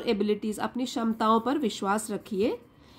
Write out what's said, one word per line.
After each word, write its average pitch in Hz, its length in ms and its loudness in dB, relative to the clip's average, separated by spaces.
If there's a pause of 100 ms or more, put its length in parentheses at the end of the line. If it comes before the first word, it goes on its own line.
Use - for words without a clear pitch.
abilities, 208 520 0
अपनी 240 260 -4
क्षमताओं 226 540 2
पर 240 180 0
विश्वास 214 540 -2
रखिए। 220 460 -2 (400)